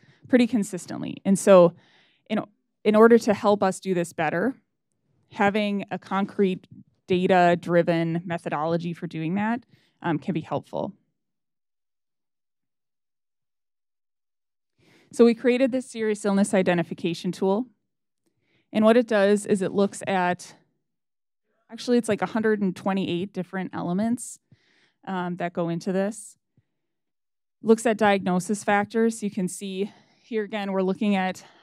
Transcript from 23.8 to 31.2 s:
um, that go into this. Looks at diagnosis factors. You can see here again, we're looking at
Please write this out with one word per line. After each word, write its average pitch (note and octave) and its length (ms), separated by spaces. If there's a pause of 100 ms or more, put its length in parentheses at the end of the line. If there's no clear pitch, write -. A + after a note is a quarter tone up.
um, F3+ 300
that F3 160
go E3+ 160
into E3+ 240
this. G3 420 (1300)
Looks A3 220
at A3+ 120
diagnosis G3 680
factors. A3 580
You G3+ 80
can F#3 160
see F#3+ 420 (320)
here A3 220
again, G3 300
we're F#3+ 80
looking G3 340
at F#3 300 (180)